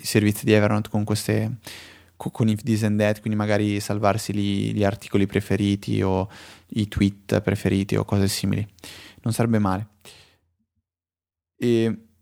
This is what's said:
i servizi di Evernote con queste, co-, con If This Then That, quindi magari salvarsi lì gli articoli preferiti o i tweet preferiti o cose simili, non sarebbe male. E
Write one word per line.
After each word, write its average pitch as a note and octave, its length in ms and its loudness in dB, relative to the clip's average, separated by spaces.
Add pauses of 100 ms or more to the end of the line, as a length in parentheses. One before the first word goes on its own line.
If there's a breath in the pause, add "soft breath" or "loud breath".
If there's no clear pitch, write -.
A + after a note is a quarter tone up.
i - 40 -12
servizi G#2 380 2
di G#2+ 80 4
Evernote G#2+ 380 2
con G#2 160 0
queste, G#2+ 520 -2 (600 loud breath)
co-, - 140 -8
con A2 180 0
If G#2+ 140 -2
This A2 180 0
Then G#2 160 0
That, G#2 240 2
quindi G#2+ 160 -4
magari G#2 420 0
salvarsi G#2 540 0
lì G2+ 400 -2
gli G#2 100 2
articoli G2+ 420 0
preferiti G2+ 760 0
o F#2+ 260 0 (420 loud breath)
i G#2+ 180 -2
tweet G2+ 540 0
preferiti G2 540 0
o G#2 80 0
cose G2 240 0
simili, G2+ 400 -2 (540 loud breath)
non A2+ 100 -4
sarebbe A2+ 280 0
male. G2+ 280 -2 (1700 loud breath)
E A2+ 440 2 (160)